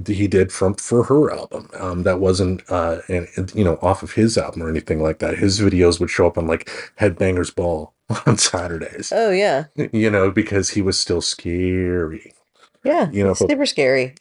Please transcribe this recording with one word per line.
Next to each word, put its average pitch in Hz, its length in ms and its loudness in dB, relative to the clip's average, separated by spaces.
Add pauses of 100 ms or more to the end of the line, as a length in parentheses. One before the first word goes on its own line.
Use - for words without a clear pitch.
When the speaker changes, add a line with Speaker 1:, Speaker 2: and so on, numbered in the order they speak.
Speaker 1:
he 101 220 0
did 92 240 4
from, 98 220 0
for 120 280 0
her 143 260 4
album. - 480 -10
Um, 90 260 -4
that 92 180 2
wasn't, 92 480 2
uh, 85 400 -2
an, 90 180 -2 (260)
you 107 120 2
know, 80 160 2
off 92 220 0
of 80 100 -14
his 110 240 2
album 82 260 -6
or 80 60 -4
anything 78 320 -4
like 78 180 0
that. 78 200 -4
His 101 200 2
videos 90 400 4
would 87 100 0
show 90 180 4
up 85 100 0
on, 82 100 -2
like, 80 240 -4 (300)
Headbangers 92 520 0
Ball 82 400 -4 (160)
<laughs> - 160 -6
on 120 120 4
Saturdays. 85 760 -4
Speaker 2:
Oh, 220 180 2
yeah. 180 340 0 (260)
Speaker 1:
You 110 180 2
know, 98 220 4
because 98 380 0
he 104 120 -2
was 92 160 0
still 87 240 -2
scary. 90 1120 -2 (520)
Speaker 2:
Yeah, 269 260 2
Speaker 1:
You 101 140 0
know, 95 60 4
Speaker 2:
it's 92 100 -2
Speaker 1:
but 196 80 4
Speaker 2:
super 285 160 0
scary. 131 560 0